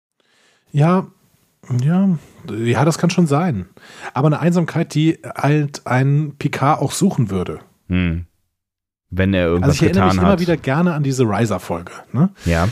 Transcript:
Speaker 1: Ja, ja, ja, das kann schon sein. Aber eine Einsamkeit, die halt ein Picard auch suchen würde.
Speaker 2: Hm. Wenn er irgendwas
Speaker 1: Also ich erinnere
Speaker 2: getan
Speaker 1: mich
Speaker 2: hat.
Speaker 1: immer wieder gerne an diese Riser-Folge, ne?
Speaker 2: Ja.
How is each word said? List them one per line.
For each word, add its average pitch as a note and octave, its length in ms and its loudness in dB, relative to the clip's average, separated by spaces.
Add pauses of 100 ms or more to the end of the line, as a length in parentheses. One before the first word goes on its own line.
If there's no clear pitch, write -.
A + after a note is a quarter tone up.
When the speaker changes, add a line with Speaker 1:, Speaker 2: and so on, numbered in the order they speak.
(720)
Speaker 1:
Ja, E3+ 360 2 (760)
ja, F3+ 280 2 (420)
ja, A#2 340 0
das D#3+ 140 0
kann E3+ 100 0
schon F3 160 2
sein. C#3+ 400 -2 (480)
Aber C3 140 0
eine D3+ 120 2
Einsamkeit, E3+ 540 -2
die D#3+ 240 2 (180)
halt D3 520 -2
ein C#3+ 500 0
Picard C#3+ 440 0
auch C#3 100 -2
suchen D3 400 0
würde. F2 280 -6 (280)
Speaker 2:
Hm. F2 380 -2 (840)
Wenn F#2+ 240 0
er F2+ 140 2
irgendwas F2+ 240 2
Speaker 1:
Also D#3 140 0
ich - 40 2
erinnere - 200 2
Speaker 2:
getan F#3 80 2
Speaker 1:
mich F3+ 80 2
Speaker 2:
hat. G3 80 6
Speaker 1:
immer E3+ 60 0
wieder F3 180 0
gerne D#3+ 360 0
an D3 80 -2
diese C3 220 0
Riser-Folge, G2+ 680 -2 (200)
ne? D#3+ 180 2 (160)
Speaker 2:
Ja. E2+ 260 2